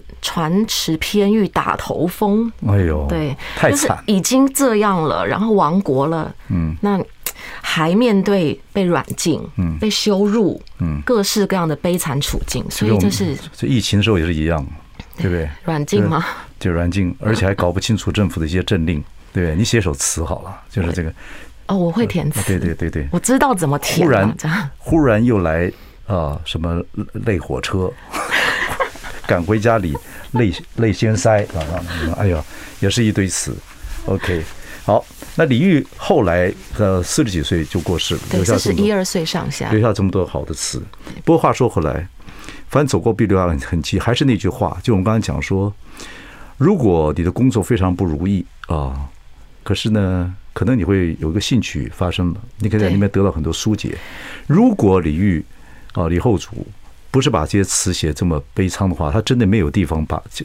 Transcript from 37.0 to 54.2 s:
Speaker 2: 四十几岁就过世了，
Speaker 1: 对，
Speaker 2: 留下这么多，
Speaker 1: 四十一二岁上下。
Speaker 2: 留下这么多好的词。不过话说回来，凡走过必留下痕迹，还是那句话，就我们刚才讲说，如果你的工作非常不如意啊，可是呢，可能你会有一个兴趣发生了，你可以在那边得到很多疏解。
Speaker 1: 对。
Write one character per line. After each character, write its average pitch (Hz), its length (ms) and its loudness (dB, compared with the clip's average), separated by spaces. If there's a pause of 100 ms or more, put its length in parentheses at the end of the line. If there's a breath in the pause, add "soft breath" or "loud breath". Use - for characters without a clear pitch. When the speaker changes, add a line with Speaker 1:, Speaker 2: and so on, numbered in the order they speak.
Speaker 2:
四 147 240 0
十 104 60 -4
几 85 100 -2
岁 80 240 0
就 90 140 -2
过 85 180 -2
世 - 160 -2
了， 73 160 -4
Speaker 1:
对， - 80 0
Speaker 2:
留 92 80 2
下 113 100 2
这 - 140 0
么 190 60 2
多， - 0 -
Speaker 1:
四 - 20 0
十 202 100 4
一 214 40 2
二 190 120 2
岁 175 220 -2
上 - 240 -4
下。 - 220 -6
Speaker 2:
留 107 100 4
下 113 100 4
这 101 120 0
么 95 80 2
多 92 120 2
好 69 220 -4
的 - 80 -8
词。 - 260 -6 (440 loud breath)
不 160 100 4
过 165 40 6
话 151 140 2
说 120 160 2
回 - 140 0
来， 78 260 -2 (600 loud breath)
凡 147 160 2
走 101 140 2
过 113 120 2
必 107 140 2
留 98 100 2
下 92 120 2 (200)
痕 82 140 0
迹， 95 180 -2
还 120 140 2
是 131 100 0
那 127 140 4
句 95 100 0
话， 90 360 -2
就 120 100 2
我 95 40 4
们 92 60 2
刚 110 160 2
才 98 60 -2
讲 71 160 -2
说， 98 320 0 (840 loud breath)
如 185 180 4
果 85 420 4
你 87 60 0
的 90 80 2
工 127 180 2
作 113 120 2
非 120 140 2
常 92 200 2
不 95 100 0
如 80 220 0
意 98 180 0 (220)
啊， 69 400 -4 (560)
可 98 120 0
是 - 140 -2
呢， 92 440 2 (200)
可 - 100 -2
能 123 140 2
你 92 60 0
会 87 360 2
有 78 100 -2
一 82 40 -2
个 101 80 0
兴 120 200 2
趣 - 340 -6
发 92 140 0
生 87 240 0
了， - 60 -8 (200)
你 104 100 0
可 107 80 0
以 - 20 2
在 98 100 2
那 95 80 2
边 98 120 4
得 98 140 2
到 95 80 2
很 82 100 -4
多 80 100 -2
疏 107 240 0
解。 - 140 -6
Speaker 1:
对。 - 80 -6 (500 loud breath)